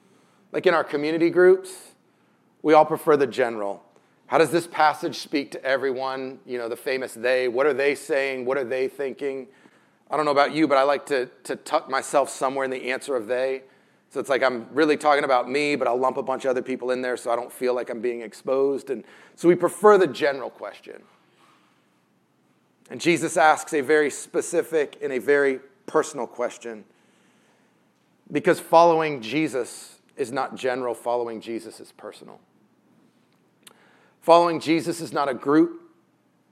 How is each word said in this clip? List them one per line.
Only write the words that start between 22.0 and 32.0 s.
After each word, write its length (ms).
And 120
Jesus 340
asks 380
a 80
very 280
specific 920
and 100
a 60
very 420
personal 420
question, 580
because 300
following 600
Jesus 720
is 140
not 240
general, 400
following 460
Jesus 400
is 100
personal. 480